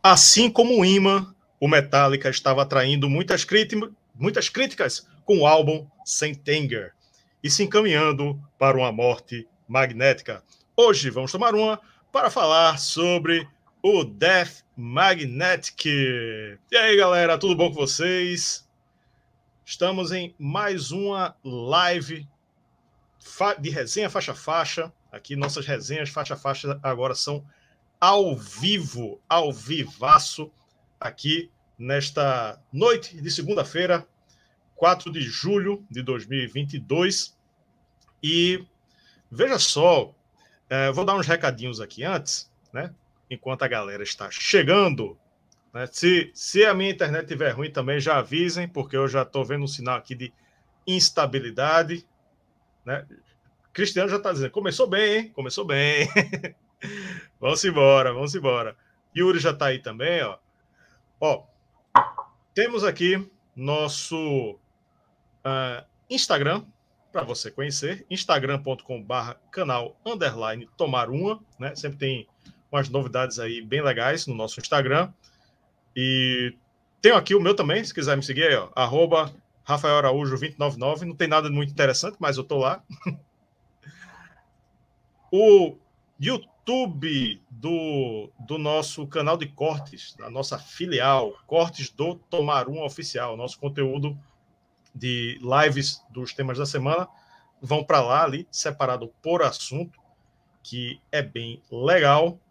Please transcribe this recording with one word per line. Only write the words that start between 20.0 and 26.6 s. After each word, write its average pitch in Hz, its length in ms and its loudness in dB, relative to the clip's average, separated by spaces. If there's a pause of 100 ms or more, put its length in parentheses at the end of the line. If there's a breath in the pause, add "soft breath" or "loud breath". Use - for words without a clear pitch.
em 175 260 -8
mais 165 540 -4
uma 196 500 -6
live 151 840 -2 (920)
fa-, - 360 -2
de 151 160 -8
resenha 196 380 -4
faixa 165 220 -4
a - 60 -10
faixa. 165 560 -4 (180)
Aqui 110 240 -14
nossas 143 320 -4
resenhas 143 440 -6
faixa 143 240 -6
a - 20 -8
faixa 139 440 -6